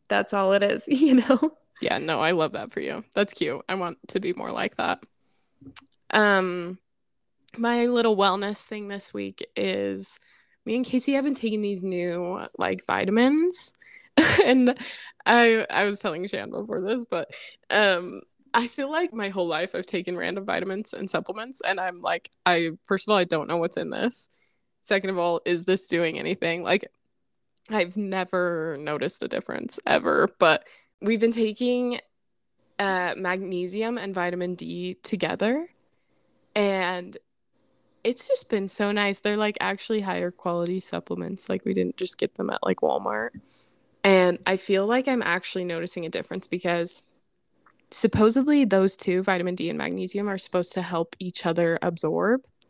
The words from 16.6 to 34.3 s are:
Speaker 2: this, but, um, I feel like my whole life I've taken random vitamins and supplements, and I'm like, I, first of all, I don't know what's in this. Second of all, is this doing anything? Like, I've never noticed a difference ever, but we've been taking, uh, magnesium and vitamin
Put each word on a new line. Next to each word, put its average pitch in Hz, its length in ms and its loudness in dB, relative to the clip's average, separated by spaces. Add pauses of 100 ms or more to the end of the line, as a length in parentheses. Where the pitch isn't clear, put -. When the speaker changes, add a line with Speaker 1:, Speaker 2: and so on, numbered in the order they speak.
Speaker 2:
this, 233 260 -2
but, 165 220 -4 (400)
um, 180 500 2 (320)
I 233 140 2
feel 277 240 -6
like 330 240 -2
my 202 160 -4
whole 185 160 -2
life 170 280 -4
I've 185 120 -6
taken 180 300 -6
random 180 280 -6
vitamins 190 480 -4
and - 180 -8
supplements, 214 520 -4
and 185 180 -2
I'm 180 220 -8
like, 175 260 -4 (160)
I, 170 280 2 (120)
first 196 240 -2
of 214 40 4
all, 202 60 6
I 180 60 4
don't 165 240 -2
know 165 80 0
what's 165 220 -2
in - 120 -4
this. - 380 -4 (540)
Second 196 280 0
of 190 80 -2
all, 170 280 0
is 175 180 0
this 185 220 2
doing 170 320 0
anything? 170 440 -4
Like, - 280 0 (800)
I've 190 260 0
never 180 840 -2
noticed 151 440 -4
a - 60 -6
difference - 580 -4
ever, - 420 4 (100)
but 160 280 4 (340)
we've 214 200 0
been 226 120 4
taking, 240 680 0 (800)
uh, 185 380 0
magnesium 190 800 -4
and 196 180 -6
vitamin 180 420 -2